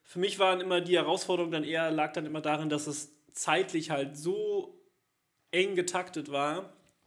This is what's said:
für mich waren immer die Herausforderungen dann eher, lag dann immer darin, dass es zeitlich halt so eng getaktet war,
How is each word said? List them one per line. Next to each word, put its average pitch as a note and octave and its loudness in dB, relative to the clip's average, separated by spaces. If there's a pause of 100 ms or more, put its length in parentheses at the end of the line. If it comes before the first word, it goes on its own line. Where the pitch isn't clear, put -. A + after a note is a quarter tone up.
für - -14
mich F#3 -2
waren F#3 6
immer F3+ 2
die F3 4
Herausforderungen E3 2
dann D#3 0
eher, D#3+ 0
lag D#3 0
dann D#3+ -4
immer D3+ -6
darin, D3+ 0
dass D3 -2
es - -8 (180)
zeitlich E3 0
halt C#3 -2
so G3 -4 (760)
eng F#3+ 2
getaktet F3 -4
war, D3 -2 (340)